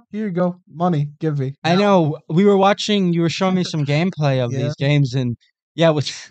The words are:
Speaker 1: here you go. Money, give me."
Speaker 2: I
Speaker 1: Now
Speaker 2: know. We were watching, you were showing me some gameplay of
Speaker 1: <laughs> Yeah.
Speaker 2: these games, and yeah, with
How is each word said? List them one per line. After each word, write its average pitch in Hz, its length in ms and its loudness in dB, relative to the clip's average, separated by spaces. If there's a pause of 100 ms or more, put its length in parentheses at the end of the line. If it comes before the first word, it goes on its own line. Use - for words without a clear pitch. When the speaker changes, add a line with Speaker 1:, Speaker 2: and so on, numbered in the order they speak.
(100)
Speaker 1:
here 214 180 -6
you 185 40 -6
go. 180 240 -2 (100)
Money, 151 420 -2 (120)
give 151 180 -2
me." 135 140 -4 (100)
Speaker 2:
I 165 120 0
Speaker 1:
Now 190 60 2
Speaker 2:
know. 180 380 2 (120)
We 180 160 2
were 202 100 6
watching, 196 560 2
you 170 80 0
were 170 80 0
showing 185 280 0
me 180 80 0
some 156 200 -4
gameplay 147 580 0
of 120 100 -2
Speaker 1:
<laughs> - 20 -6
Yeah. - 80 -4
Speaker 2:
these 147 140 -4
games, 143 360 2
and 123 240 -4 (380)
yeah, 165 160 4
with 151 180 -2 (220)